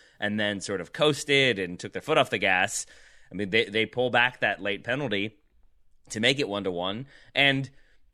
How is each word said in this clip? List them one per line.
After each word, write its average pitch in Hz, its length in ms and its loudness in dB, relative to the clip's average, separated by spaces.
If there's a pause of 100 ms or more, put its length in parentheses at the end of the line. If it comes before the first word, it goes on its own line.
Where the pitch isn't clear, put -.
(180)
and 104 220 -2
then 104 220 -2
sort 98 180 -6
of 82 140 -12
coasted 139 640 2
and 87 200 -6
took - 140 -12
their - 100 -8
foot 156 140 0
off 139 140 4
the 110 80 -2
gas. 95 480 0 (440)
I - 40 -16
mean, 95 160 -4
they, 110 160 4
they 110 180 0
pull 123 240 -2
back 120 320 2
that 101 220 0
late 101 200 -4
penalty 110 540 -4 (760)
to 107 100 -6
make 131 180 2
it 131 100 -2
one 101 160 -4
to 95 60 0
one. 95 360 -6 (280)
And 135 340 2 (460)